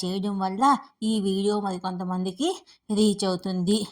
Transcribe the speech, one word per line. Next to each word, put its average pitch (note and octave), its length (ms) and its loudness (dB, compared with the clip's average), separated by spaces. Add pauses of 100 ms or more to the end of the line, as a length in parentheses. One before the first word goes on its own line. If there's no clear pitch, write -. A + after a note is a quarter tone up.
చేయడం G3 360 -4
వల్ల F#3+ 240 -2 (400)
ఈ A3 100 0 (140)
వీడియో G3 280 2 (120)
మరికొంతమందికి F#3 840 -4 (500)
రీచ్ G#3 300 4
అవుతుంది. F#3 500 0 (140)